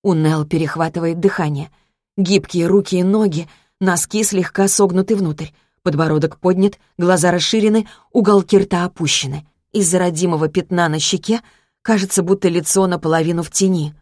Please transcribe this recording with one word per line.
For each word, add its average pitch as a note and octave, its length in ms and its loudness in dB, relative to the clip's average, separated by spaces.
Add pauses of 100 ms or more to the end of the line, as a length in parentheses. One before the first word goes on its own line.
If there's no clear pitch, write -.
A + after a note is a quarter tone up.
У G3 120 0
Нелл D#3 320 0
перехватывает E3 720 -4
дыхание. D#3+ 500 -2 (480)
Гибкие F3+ 500 0
руки F#3+ 300 2
и F3+ 60 0
ноги, F#3 460 0 (320)
носки F#3+ 420 0
слегка G3 440 -2
согнуты F#3+ 480 0
внутрь, D#3+ 320 -4 (360)
подбородок D#3 560 0
поднят, F#3+ 400 0 (180)
глаза F3 340 2
расширены, G#3+ 560 0 (240)
уголки G3+ 460 4
рта F3+ 280 0
опущены. D3 600 -6 (280)
Из-за F#3+ 260 0
родимого E3+ 480 0
пятна F3 400 -2
на D#3 120 -2
щеке G#3 420 -2 (400)
кажется, G3 420 0
будто G3 240 0
лицо F3 400 0
наполовину E3 560 -2
в D#3 80 -12
тени. F3 500 -2